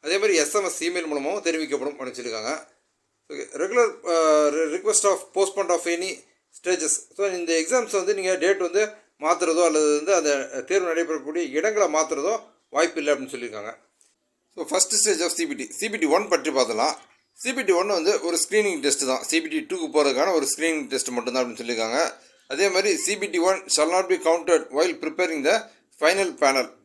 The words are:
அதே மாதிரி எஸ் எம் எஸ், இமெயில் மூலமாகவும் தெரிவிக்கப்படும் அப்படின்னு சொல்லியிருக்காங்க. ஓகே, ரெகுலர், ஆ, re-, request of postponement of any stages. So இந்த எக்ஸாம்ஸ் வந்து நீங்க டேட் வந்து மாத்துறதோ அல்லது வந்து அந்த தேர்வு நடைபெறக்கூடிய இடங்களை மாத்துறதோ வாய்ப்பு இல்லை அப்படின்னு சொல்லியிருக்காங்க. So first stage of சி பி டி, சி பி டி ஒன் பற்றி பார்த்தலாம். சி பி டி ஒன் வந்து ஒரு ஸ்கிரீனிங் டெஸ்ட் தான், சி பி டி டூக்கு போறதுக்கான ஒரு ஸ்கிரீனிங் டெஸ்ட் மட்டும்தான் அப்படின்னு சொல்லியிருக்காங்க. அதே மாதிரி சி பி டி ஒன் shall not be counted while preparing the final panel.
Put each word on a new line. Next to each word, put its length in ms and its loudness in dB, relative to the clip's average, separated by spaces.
அதே 160 0
மாதிரி 220 2
எஸ் 160 0
எம் 100 0
எஸ், 80 -6
இமெயில் 220 -4
மூலமாகவும் 360 -4
தெரிவிக்கப்படும் 500 -2
அப்படின்னு 220 -10
சொல்லியிருக்காங்க. 340 -6
ஓகே, 140 -8
ரெகுலர், 300 2
ஆ, 20 2
re-, 200 0
request 360 0
of 60 4
postponement 400 0
of 180 -4
any 160 -4
stages. 360 0
So 60 -2
இந்த 220 -2
எக்ஸாம்ஸ் 400 0
வந்து 180 0
நீங்க 240 0
டேட் 240 4
வந்து 160 2
மாத்துறதோ 440 2
அல்லது 200 2
வந்து 180 2
அந்த 120 2
தேர்வு 220 2
நடைபெறக்கூடிய 520 -2
இடங்களை 380 2
மாத்துறதோ 380 -2
வாய்ப்பு 260 0
இல்லை 120 2
அப்படின்னு 200 -10
சொல்லியிருக்காங்க. 380 -10
So 160 -8
first 280 0
stage 280 2
of 100 -2
சி 120 -2
பி 120 -6
டி, 40 -8
சி 160 -4
பி 100 -4
டி 140 2
ஒன் 160 -2
பற்றி 240 0
பார்த்தலாம். 360 0
சி 160 -4
பி 120 -4
டி 100 6
ஒன் 180 -2
வந்து 160 2
ஒரு 160 -2
ஸ்கிரீனிங் 420 0
டெஸ்ட் 240 0
தான், 200 -2
சி 160 2
பி 80 -8
டி 80 -2
டூக்கு 240 -6
போறதுக்கான 420 2
ஒரு 140 0
ஸ்கிரீனிங் 420 -2
டெஸ்ட் 220 -4
மட்டும்தான் 260 -2
அப்படின்னு 200 -6
சொல்லியிருக்காங்க. 360 -2
அதே 200 2
மாதிரி 180 2
சி 180 -2
பி 140 -4
டி 40 2
ஒன் 100 0
shall 180 4
not 180 2
be 140 4
counted 380 4
while 160 2
preparing 440 -2
the 80 4
final 300 2
panel. 260 2